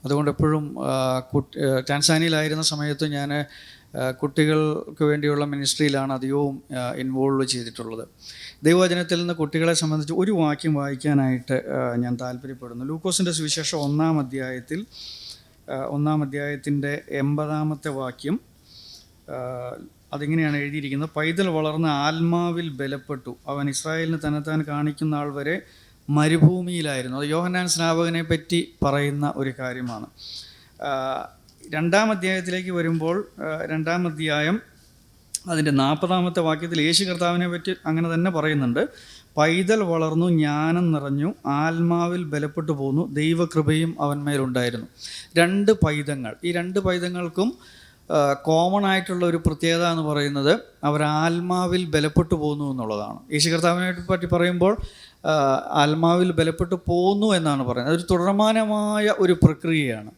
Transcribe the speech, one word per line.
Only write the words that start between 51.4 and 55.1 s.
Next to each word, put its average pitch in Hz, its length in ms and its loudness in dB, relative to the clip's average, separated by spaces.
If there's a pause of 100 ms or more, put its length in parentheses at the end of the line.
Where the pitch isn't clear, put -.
ബലപ്പെട്ടു 156 500 2
പോന്നു 147 360 -4
എന്നുള്ളതാണ്. 110 480 -4 (140)
യേശു 151 160 2
കർത്താവിനെ 175 420 0
പറ്റി 175 340 -2
പറയുമ്പോൾ, 175 520 2 (480)